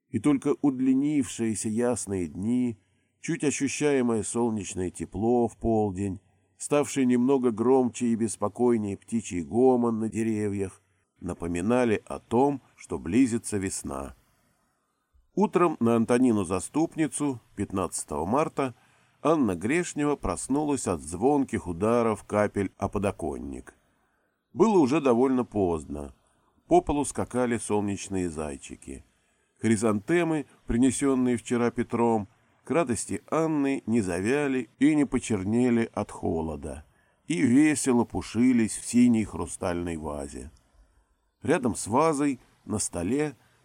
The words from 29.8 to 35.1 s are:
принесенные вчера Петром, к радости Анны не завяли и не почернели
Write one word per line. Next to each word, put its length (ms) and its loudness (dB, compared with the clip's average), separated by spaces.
принесенные 720 2
вчера 320 0
Петром, 580 0
к 60 -6
радости 600 -2
Анны 540 0
не 160 0
завяли 800 -2
и 160 4
не 100 4
почернели 880 0